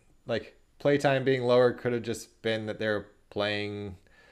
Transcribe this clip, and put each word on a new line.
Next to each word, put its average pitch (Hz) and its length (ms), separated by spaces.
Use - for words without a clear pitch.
like, - 320
playtime 143 460
being 127 200
lower 123 280
could 120 220
have 117 100
just - 400
been 110 240
that 107 100
they're 107 300
playing, 104 680